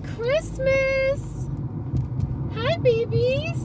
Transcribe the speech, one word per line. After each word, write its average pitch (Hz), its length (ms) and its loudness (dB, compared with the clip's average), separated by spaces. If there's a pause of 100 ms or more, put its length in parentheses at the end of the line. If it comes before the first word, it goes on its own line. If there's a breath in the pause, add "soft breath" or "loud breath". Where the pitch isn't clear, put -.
(160)
Christmas. 539 1300 0 (1040)
Hi, 494 240 0
babies. 494 880 2